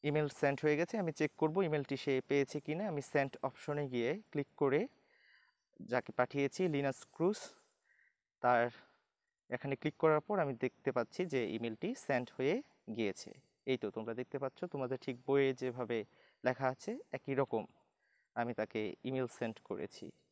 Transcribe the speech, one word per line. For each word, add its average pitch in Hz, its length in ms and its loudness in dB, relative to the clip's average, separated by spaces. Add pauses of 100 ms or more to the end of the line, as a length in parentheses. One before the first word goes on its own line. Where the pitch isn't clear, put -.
ইমেল 151 260 2
সেন্ড 139 340 0
হয়ে 151 140 4
গেছে, 175 220 0
আমি 165 140 0
চেক - 260 0
করব 160 240 2
ইমেলটি 147 340 0
সে 131 320 2
পেয়েছে 143 320 2
কিনা। 175 280 -4
আমি 147 140 -2
সেন্ড 139 400 0
অপশনে 143 460 -4
গিয়ে 127 420 0
ক্লিক 143 260 -2
করে 147 320 4 (960)
যাকে - 300 -2
পাঠিয়েছি 139 560 2
লিনাস 139 440 0
ক্রুজ - 400 0 (880)
তার 120 300 4 (760)
এখানে 139 280 -4
ক্লিক - 200 -4
করার 156 240 6
পর 208 180 -2
আমি 139 160 0
দেখতে 127 380 -2
পাচ্ছি 123 340 -2
যে 127 240 0
ইমেলটি 117 440 -4
সেন্ড 123 420 -2
হয়ে 165 260 2 (340)
গিয়েছে। - 440 -4 (260)
এই 131 120 0
তো 104 120 -4
তোমরা 113 240 -8
দেখতে 127 240 -8
পাচ্ছ 135 260 -6
তোমাদের 131 340 -4
ঠিক 123 180 -6 (100)
বইয়ে 139 280 4
যেভাবে 120 500 -2 (400)
লেখা 127 240 2
আছে 208 300 -4 (140)
একই 135 220 -4
রকম 123 320 0 (680)
আমি 117 200 -2
তাকে 107 400 -2 (100)
ইমেল 131 220 0
সেন্ড 113 380 -6
করেছি। - 460 -8 (220)